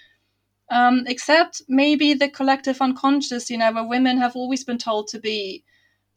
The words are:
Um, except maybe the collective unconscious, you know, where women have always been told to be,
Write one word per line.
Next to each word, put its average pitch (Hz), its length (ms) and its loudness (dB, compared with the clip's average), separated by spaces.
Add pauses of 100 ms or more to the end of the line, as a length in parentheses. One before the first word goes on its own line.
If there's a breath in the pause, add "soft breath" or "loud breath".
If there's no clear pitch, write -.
(720 soft breath)
Um, 247 380 4
except 311 600 0
maybe 294 460 4
the 285 160 0
collective 269 520 0
unconscious, 262 680 0
you 233 80 -6
know, 226 140 2
where 226 160 -4
women 254 300 2
have 247 180 0
always 254 280 -4
been 240 140 -6
told 214 300 -4
to 220 120 -12
be, 208 440 -6 (520)